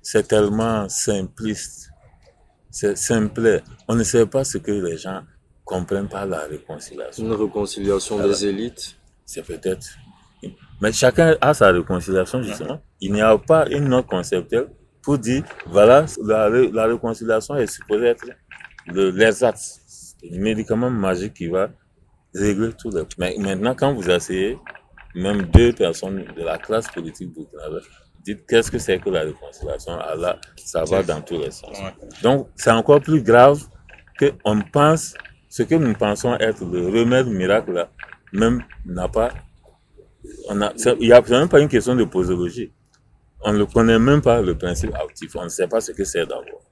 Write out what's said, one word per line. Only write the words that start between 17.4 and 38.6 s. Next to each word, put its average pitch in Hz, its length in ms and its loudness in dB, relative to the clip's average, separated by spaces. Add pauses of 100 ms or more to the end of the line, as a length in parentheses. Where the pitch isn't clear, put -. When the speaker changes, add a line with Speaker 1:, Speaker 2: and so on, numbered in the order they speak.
Speaker 1:
est 123 100 0
supposée 107 400 -4
être 120 180 0 (640)
le, 92 240 0
l'exact, 110 500 2 (640)
le 87 160 -14
médicament 110 520 -2
magique 98 440 -4
qui 87 140 -10
va 92 220 -2 (640)
régler 104 380 -2
tout. - 180 -12
Les, 85 140 -4 (140)
mais 90 180 -4
maintenant, 98 380 -4
quand 139 180 -2
vous 101 160 -6
asseyez, 95 500 -2 (560)
même 98 280 -4
deux 107 320 6
personnes 95 500 -4 (100)
de 85 80 -10
la 82 140 -4
classe 110 320 -4
politique 85 440 -12
burkinabé, 78 480 -14 (440)
dites, 101 220 -12
qu'est-ce 117 240 2
que 123 80 -6
c'est 95 220 -2
que 101 100 -4
la 85 120 -2
réconciliation ? 76 800 -10
Ah 78 140 -8
là, 85 260 -4 (160)
ça - 280 -6
va 92 160 0
Speaker 3:
C'est 90 60 -2
Speaker 1:
dans 78 140 -4
tous 85 180 -8
les 69 120 -6
sens. - 280 -18
Speaker 3:
Ouais. 95 160 -12 (280)
Speaker 1:
Donc, 135 320 2
c'est - 160 -2
encore 127 300 4
plus 151 220 0
grave 123 380 8 (580)
qu'on 107 420 0
pense, 151 540 2 (340)
ce - 160 -2
que 156 100 0
nous 127 200 2
pensons 107 420 0
être 110 280 -2
le 87 220 -4
remède 117 400 2
miracle, 101 460 0
là, 87 180 -4 (420)
même 117 300 0 (240)